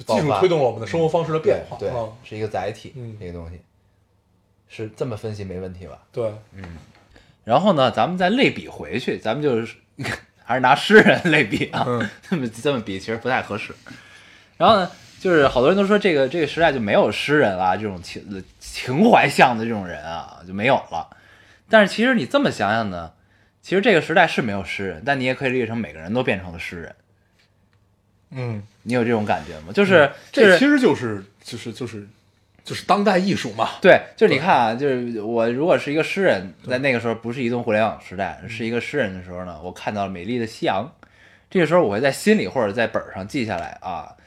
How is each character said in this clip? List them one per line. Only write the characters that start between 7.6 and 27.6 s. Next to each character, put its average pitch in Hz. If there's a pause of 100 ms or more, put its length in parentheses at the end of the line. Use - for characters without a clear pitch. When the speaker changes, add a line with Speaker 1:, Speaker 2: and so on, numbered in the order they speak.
Speaker 1:
后 196
呢， 131
咱 117
们 180
再 185
类 226
比 -
回 127
去， 117
咱 110
们 147
就 117
是， 110 (340)
<laughs> -
还 -
是 127
拿 127
诗 208
人 170
类 151
比 120
啊， 120
Speaker 2:
嗯。 117
Speaker 1:
<laughs> -
这 185
么， 127
这 117
么 123
比 98
其 92
实 110
不 120
太 123
合 101
适。 - (840)
然 175
后 220
呢， 180 (280)
就 185
是 143
好 131
多 135
人 190
都 202
说 208
这 202
个， 135
这 170
个 147
时 -
代 165
就 135
没 104
有 151
诗 143
人 101
啊， 92
这 104
种 98
情， 95 (160)
情 165
怀 139
向 135
的 113
这 117
种 101
人 80
啊， 78
就 92
没 101
有 135 (160)
了。 80 (600)
但 214
是 -
其 214
实 262
你 147
这 285
么 220
想 104
想 113
呢， 85 (500)
其 -
实 196
这 220
个 156
时 156
代 175
是 -
没 107
有 98
诗 95
人， 82
但 139
你 123
也 127
可 135
以 -
理 127
解 117
成 113
每 90
个 80
人 85
都 123
变 113
成 87
了 85
诗 85
人。 - (1400)